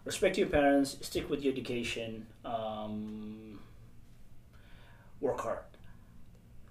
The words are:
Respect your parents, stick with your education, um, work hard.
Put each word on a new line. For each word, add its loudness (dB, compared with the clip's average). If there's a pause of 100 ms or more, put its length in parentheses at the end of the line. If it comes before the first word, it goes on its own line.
Respect 4
your 4
parents, 6
stick -4
with 0
your 6
education, -2 (180)
um, -4 (1600)
work 2
hard. 0 (1120)